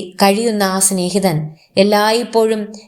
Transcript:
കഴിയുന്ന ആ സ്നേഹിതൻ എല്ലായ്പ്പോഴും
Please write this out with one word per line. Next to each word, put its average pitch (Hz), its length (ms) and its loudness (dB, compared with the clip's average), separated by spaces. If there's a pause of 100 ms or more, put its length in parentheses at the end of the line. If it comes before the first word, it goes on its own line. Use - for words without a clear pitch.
(100)
കഴിയുന്ന 208 540 0
ആ 190 140 -2
സ്നേഹിതൻ 185 580 0 (400)
എല്ലായ്പ്പോഴും 220 840 2 (280)